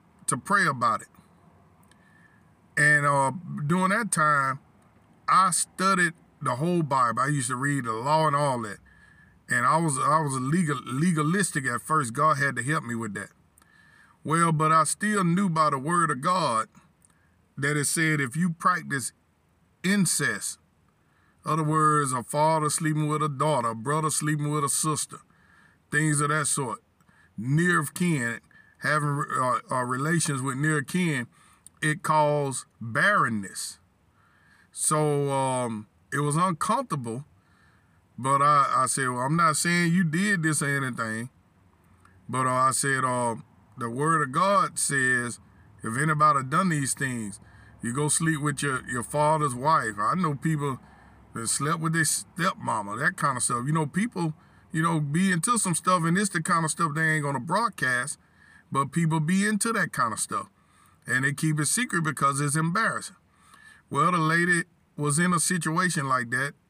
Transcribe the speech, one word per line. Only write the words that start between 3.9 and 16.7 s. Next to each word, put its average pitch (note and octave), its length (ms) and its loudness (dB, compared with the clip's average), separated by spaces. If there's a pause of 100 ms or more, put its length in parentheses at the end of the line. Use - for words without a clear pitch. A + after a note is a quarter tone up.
time, C#3+ 480 2 (680)
I F3+ 220 4
studied F#3 600 0 (280)
the C3+ 140 -4
whole E3+ 280 0
Bible. B2 380 0
I C3+ 60 0
used C#3 220 -2
to C3+ 60 -4
read C#3 300 -2
the A#2 80 -4
law D3 340 2
and C#3+ 80 2
all C#3 280 0
that. G2+ 160 -10 (720)
And B2 140 2
I D3 120 4
was, D#3+ 200 0
I C#3+ 240 2
was C#3+ 120 -2
legal, C#3+ 520 0
legalistic D3+ 800 0
at A#2+ 160 -2
first. D3 320 -2
God D3 240 2
had C3+ 200 -2
to B2 60 -6
help D3+ 200 -2
me A#2+ 100 -8
with A2+ 220 -6
that. G2+ 140 -10 (920)
Well, E3 280 2
but D#3 200 2
I D#3+ 120 6
still G#3 400 0
knew F3+ 260 2
by D#3 220 2
the C#3 80 -2
word E3 320 0
of B2+ 100 -4
God D3+ 460 2 (880)